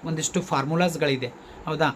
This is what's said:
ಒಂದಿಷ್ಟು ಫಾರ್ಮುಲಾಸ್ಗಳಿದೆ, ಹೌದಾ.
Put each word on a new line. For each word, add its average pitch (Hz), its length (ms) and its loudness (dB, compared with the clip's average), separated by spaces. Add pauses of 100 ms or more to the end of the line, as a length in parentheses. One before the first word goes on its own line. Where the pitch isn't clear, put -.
ಒಂದಿಷ್ಟು 160 320 0 (100)
ಫಾರ್ಮುಲಾಸ್ಗಳಿದೆ, 147 800 2 (380)
ಹೌದಾ. 156 280 2